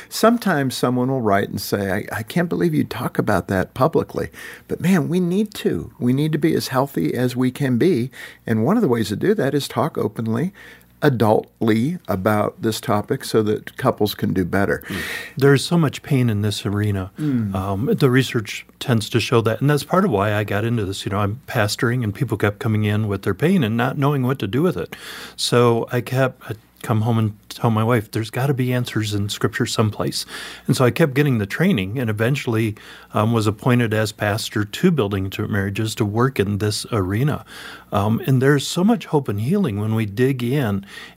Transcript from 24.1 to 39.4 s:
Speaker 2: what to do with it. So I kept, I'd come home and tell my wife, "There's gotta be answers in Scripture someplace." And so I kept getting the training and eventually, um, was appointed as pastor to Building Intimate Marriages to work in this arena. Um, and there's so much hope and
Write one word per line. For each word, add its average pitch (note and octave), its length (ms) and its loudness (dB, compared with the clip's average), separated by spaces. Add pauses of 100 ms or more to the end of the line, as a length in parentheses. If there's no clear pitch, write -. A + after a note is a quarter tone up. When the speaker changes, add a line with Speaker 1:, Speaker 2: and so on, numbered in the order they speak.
Speaker 2:
what B2+ 160 0
to G#2+ 80 -4
do A#2+ 140 -2
with F3 160 0
it. - 180 -8 (400)
So A#2+ 560 4
I B2 100 0
kept, B2+ 480 -2
I'd A2 80 -8 (260)
come A2 180 2
home A2+ 160 2
and G#2+ 160 0 (160)
tell - 220 0
my A2 120 2
wife, A2+ 280 0
"There's G#2+ 180 -4
gotta C3+ 240 -2
be B2+ 180 -2
answers A2+ 440 -2
in G#2 140 -2
Scripture - 360 -2
someplace." - 600 -2 (400)
And C#3 100 2
so B2+ 80 4
I A#2+ 60 4
kept D3 240 2
getting C#3 240 2
the G2+ 80 -2
training A#2+ 500 0
and B2 100 -2
eventually, A2+ 680 0 (400)
um, A2 180 2
was A2 140 2
appointed A#2 480 2
as A2 160 0
pastor G#2 520 -2
to F3 280 2
Building G2+ 340 0
Intimate G#2 240 -4
Marriages G#2 460 -2
to A2 100 0
work A#2 340 2
in G2+ 200 0
this G#2+ 320 -2
arena. G#2+ 520 0 (480)
Um, G#2+ 360 0
and C3 160 4
there's C#3 240 4
so F3 160 0
much G#3+ 240 2
hope C#3+ 200 0
and G2+ 140 -2